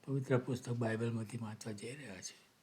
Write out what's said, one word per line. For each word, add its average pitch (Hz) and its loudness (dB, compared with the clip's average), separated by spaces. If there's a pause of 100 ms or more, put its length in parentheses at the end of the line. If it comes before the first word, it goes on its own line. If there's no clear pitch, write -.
પવિત્ર 135 4
પુસ્તક 123 0
બાઇબલમાંથી 113 2
વાંચવા 110 -6
જઈ 110 -8
રહ્યા 123 -10
છીએ. - -12 (140)